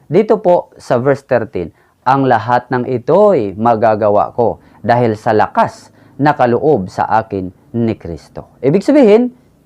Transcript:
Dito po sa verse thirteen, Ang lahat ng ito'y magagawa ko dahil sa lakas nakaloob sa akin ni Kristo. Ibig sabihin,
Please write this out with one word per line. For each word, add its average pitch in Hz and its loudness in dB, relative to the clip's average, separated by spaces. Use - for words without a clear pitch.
Dito 208 0
po 175 0
sa - -2
verse 131 -2
thirteen, 101 -4
Ang 135 2
lahat 120 -2
ng 123 -4
ito'y 131 0
magagawa 107 0
ko 107 -4
dahil 117 0
sa 113 -2
lakas - -2
nakaloob 127 0
sa - -4
akin 98 -4
ni 113 -2
Kristo. - -16
Ibig 165 0
sabihin, 247 4